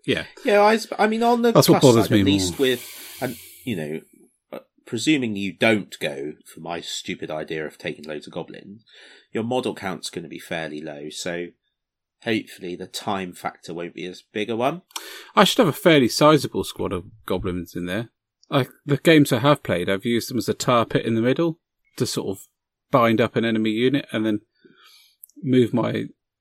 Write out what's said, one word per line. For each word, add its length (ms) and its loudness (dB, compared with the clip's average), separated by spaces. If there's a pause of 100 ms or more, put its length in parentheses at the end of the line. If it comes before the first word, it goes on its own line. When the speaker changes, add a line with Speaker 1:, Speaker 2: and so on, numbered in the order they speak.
Speaker 1:
Yeah. 200 -2 (200)
Speaker 2:
Yeah, 160 6
I 140 6
s-, 120 -4 (100)
I 100 4
mean, 140 -2
on 200 2
the 100 4
Speaker 1:
That's 180 6
what 120 6
Speaker 2:
plus 140 8
Speaker 1:
bothers 120 4
Speaker 2:
side, 80 2
Speaker 1:
me 60 6
Speaker 2:
at 40 4
least 320 2
Speaker 1:
more. 120 2
Speaker 2:
with, 520 -8
and, 140 -6 (300)
you 100 -4
know, 260 -6 (520)
uh, 60 -12 (260)
presuming 500 -2
you 180 -4
don't 460 2
go 340 -8 (120)
for 160 -20
my 200 -8
stupid 480 -10
idea 360 -6
of 120 -12
taking 280 -10
loads 220 -12
of 60 -16
goblins, 520 -14 (480)
your 100 -4
model 320 -4
count's 340 -10
gonna 200 -12
be 100 -14
fairly 420 -8
low, 280 -12
so 380 -8 (760)
hopefully 540 -6
the 100 -12
time 460 -6
factor 400 -12
won't 200 -10
be 120 -12
as 180 -14 (100)
big 160 -4
a 60 -4
one. 260 -2 (540)
Speaker 1:
I 80 6
should 160 2
have 80 4
a 60 2
fairly 340 4
sizable 560 2
squad 300 -6
of 120 -6 (200)
goblins 500 -4
in 100 -6
there. 240 -6 (400)
I, 180 0 (180)
the 120 0
games 360 6
I 60 2
have 240 2
played, 260 -2
I've 160 -2
used 240 -2
them 80 -6
as 120 -2
a 40 0
tar 320 0
pit 200 -2
in 100 0
the 60 0
middle 380 0 (380)
to 100 -2
sort 220 -6
of 100 -8 (500)
bind 300 4
up 160 0
an 80 0
enemy 280 -2
unit 420 0
and 120 -2
then 140 -2 (1040)
move 300 4
my 320 -2 (360)